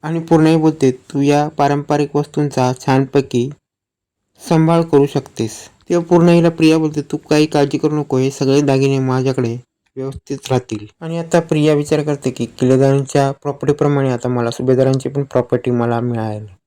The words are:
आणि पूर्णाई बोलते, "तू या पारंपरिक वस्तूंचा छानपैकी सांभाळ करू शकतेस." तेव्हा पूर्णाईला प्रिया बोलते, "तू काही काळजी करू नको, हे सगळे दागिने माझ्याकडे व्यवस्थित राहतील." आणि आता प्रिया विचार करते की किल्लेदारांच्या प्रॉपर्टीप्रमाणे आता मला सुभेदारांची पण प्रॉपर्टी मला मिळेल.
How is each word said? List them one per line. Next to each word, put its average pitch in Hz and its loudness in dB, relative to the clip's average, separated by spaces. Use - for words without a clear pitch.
आणि 160 -4
पूर्णाई 165 4
बोलते, 156 2
"तू 135 -8
या 147 2
पारंपरिक 147 -2
वस्तूंचा 143 -2
छानपैकी 131 -2
सांभाळ 165 2
करू 147 2
शकतेस." - -8
तेव्हा 175 -2
पूर्णाईला 170 4
प्रिया 160 2
बोलते, 151 -2
"तू - -8
काही 151 4
काळजी 143 0
करू 151 -2
नको, 143 -2
हे 135 0
सगळे 135 0
दागिने 139 2
माझ्याकडे 127 -2
व्यवस्थित 131 -10
राहतील." 110 -4
आणि 165 -8
आता 170 0
प्रिया 156 0
विचार 147 0
करते 143 -4
की 123 -6
किल्लेदारांच्या 135 2
प्रॉपर्टीप्रमाणे 143 -2
आता 123 -4
मला 120 -2
सुभेदारांची 131 0
पण 139 -4
प्रॉपर्टी 123 -2
मला 120 -2
मिळेल. 110 -6